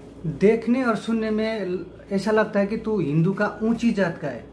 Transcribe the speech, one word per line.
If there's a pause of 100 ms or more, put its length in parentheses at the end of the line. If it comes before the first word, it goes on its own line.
(260)
देखने
और
सुनने
में (320)
ऐसा
लगता
है
कि
तू
हिंदू
का
ऊंची
जात
का
है,